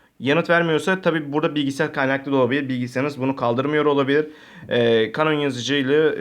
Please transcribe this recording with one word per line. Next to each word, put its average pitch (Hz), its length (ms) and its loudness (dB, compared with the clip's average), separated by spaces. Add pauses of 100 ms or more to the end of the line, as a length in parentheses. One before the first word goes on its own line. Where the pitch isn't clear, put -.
(220)
Yanıt 156 280 0
vermiyorsa 170 520 2
tabii 160 320 -2
burada 151 220 0
bilgisayar 147 380 -2
kaynaklı 135 380 -2
da 135 40 0
olabilir. 131 340 2
Bilgisayarınız 127 520 -4
bunu 135 140 -2
kaldırmıyor 135 500 0
olabilir. 143 420 2 (420)
Ee, 117 480 2
Canon 156 160 0
yazıcıyla 143 880 0